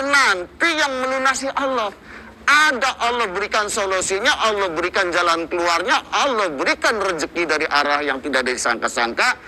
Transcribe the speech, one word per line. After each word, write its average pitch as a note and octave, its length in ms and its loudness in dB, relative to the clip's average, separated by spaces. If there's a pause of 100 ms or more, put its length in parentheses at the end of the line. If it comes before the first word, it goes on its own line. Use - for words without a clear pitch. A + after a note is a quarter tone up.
Nanti C#4 680 2
yang D4+ 160 0 (140)
melunasi C4 480 0
Allah. B3+ 400 -2 (520)
Ada C4+ 560 2
Allah A#3 320 0
berikan G#3+ 400 -2
solusinya, G3 640 0
Allah G#3 360 0
berikan F3 400 -2
jalan E3 360 2
keluarnya, F3 520 0 (120)
Allah G#3+ 400 0
berikan G3+ 480 0
rezeki F3 480 -2
dari D#3 200 0
arah D3 360 2
yang C3+ 200 -2
tidak C3 240 0
disangka-sangka. A#2+ 880 0 (120)